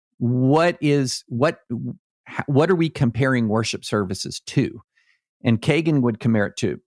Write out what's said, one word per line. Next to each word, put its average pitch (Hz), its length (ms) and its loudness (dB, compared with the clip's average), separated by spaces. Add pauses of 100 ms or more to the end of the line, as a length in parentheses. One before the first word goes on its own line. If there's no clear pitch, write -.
(180)
what 131 600 2
is, 143 460 0
what, 135 320 -2 (680)
h-, - 180 -8
what 147 240 4
are 190 60 4
we 165 120 0
comparing 123 600 0
worship 110 360 -2
services 98 600 -4
to? - 340 -2 (640)
And 113 180 2
Kagan 156 420 0
would 117 180 0
compare 110 260 2
it - 120 -10
to 87 280 -4